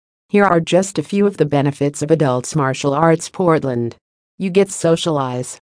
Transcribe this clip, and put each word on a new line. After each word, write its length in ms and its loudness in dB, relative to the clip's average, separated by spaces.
Here 160 4
are 140 4
just 380 0
a 60 -2
few 240 0
of 100 -4
the 80 2
benefits 560 -2
of 80 -4
adults 460 0
martial 400 -2
arts 340 2
Portland. 680 -2
You 100 -4
get 220 2
socialize. 880 -2